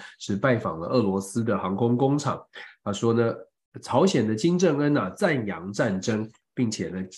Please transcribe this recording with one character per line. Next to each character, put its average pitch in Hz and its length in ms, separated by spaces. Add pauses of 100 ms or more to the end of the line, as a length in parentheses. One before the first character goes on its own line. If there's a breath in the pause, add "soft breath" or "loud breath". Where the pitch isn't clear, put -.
(180 loud breath)
是 - 180
拜 139 200
访 85 240
了 82 80
俄 123 160
罗 95 180
斯 113 220
的 110 120
航 95 200
空 117 200
工 135 220
厂。 131 240 (420 loud breath)
他 104 80
说 113 220
呢， 117 180 (520)
朝 127 200
鲜 151 240
的 113 60
金 170 240
正 170 220
恩 147 180
啊， 98 140
赞 147 340
扬 90 260
战 104 300
争， 110 260 (280)
并 120 160
且 95 160
呢， 92 160 (140)